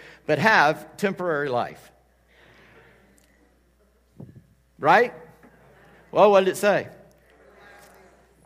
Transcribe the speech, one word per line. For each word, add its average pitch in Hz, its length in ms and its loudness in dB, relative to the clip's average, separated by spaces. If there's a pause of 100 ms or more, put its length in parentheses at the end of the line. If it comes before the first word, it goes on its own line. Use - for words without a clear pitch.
(260)
but 151 120 -2
have 156 600 0
temporary 180 500 -6
life." 113 420 -8 (3000)
Right? 214 340 2 (1000)
Well, 202 200 4
what 190 80 4
did 185 80 0
it - 80 -4
say? 165 320 -2 (1600)